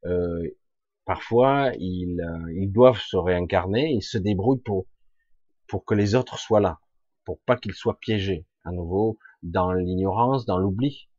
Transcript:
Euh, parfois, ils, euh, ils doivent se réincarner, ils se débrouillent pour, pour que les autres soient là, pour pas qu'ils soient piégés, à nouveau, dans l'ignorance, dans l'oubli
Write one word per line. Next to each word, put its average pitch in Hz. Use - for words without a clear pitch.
Euh, 87
parfois, 131
ils, 90
euh, 85
ils 95
doivent 117
se -
réincarner, 92
ils 110
se -
débrouillent 104
pour, 95
pour -
que -
les 104
autres 127
soient 107
là, 90
pour -
pas 123
qu'ils 107
soient -
piégés, 95
à 82
nouveau, 92
dans 92
l'ignorance, 95
dans 90
l'oubli 101